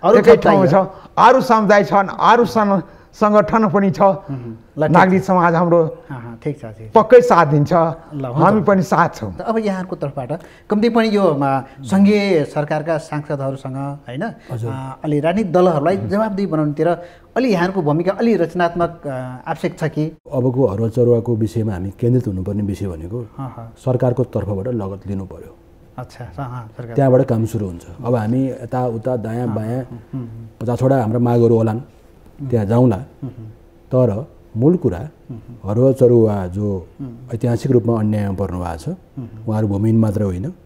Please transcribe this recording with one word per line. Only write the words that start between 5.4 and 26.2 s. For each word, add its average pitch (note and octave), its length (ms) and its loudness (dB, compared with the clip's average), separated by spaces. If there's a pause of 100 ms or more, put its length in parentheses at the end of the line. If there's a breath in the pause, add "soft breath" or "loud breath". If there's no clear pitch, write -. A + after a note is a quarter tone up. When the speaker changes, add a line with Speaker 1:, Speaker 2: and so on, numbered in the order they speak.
Speaker 2:
हाम्रो E3+ 300 2
Speaker 1:
अँ, - 120 -8 (140)
अँ, A#2 320 -12
ठिक D3 180 -8
छ, - 40 -16
ठिक A2 260 -16
छ। - 40 -20
Speaker 2:
पक्कै A3+ 260 8
साथ F3+ 240 4
दिन्छ। D3 280 2
Speaker 1:
ल, E3 220 2 (180)
हुन्छ। C3+ 320 -2
Speaker 2:
हामी G#3 160 4
पनि F#3+ 200 2
साथ E3 280 2
छौँ। G2+ 240 -10
Speaker 1:
त - 80 -14
अब A3 160 -2
यहाँहरूको F#3+ 380 -6
तर्फबाट C#3 380 -8 (360 loud breath)
कम्ती G#3 200 2
पनि A3 260 2
यो, F3+ 240 2
म, C3+ 240 0 (200 loud breath)
सङ्घीय G3 600 2
सरकारका D3+ 520 -4
सांसदहरूसँग, C#3 800 -8
होइन, C#3+ 540 -10 (200 loud breath)
Speaker 3:
हजुर। A2+ 220 -6
Speaker 1:
अ, C3+ 300 -10
अलि D3 160 0
राजनीतिक F3 340 -2
दलहरूलाई F3 440 2
जवाबदेही G3+ 500 -2
बनाउनुतिर D3+ 400 0 (500 loud breath)
अलि B3+ 120 0
यहाँहरूको F#3 320 0
भूमिका E3 300 0
अलि A3 240 0
रचनात्मक, E3+ 680 -2
अ, B2+ 440 -10
आवश्यक E3 300 -6
छ - 40 -4
कि? D#3 340 -4 (160)
Speaker 3:
अबको B2+ 340 0
हरुवा G#2+ 220 -2
चरुवाको A#2+ 460 2
विषयमा A2 380 -2
हामी F#2+ 260 -8
केन्द्रित A#2+ 280 0
हुनुपर्ने G2+ 360 -4
विषय F#2+ 240 -6
भनेको F2 320 -10
Speaker 1:
अँ, A#2 60 -12 (140)
अँ। A#2 340 -14 (120)
Speaker 3:
सरकारको B2+ 380 0
तर्फबाट G2+ 440 -6
लगत G2+ 400 -6
लिनु G2 180 -6
पर्यो। - 300 -18 (420)
Speaker 1:
अच्छा, B2 280 -14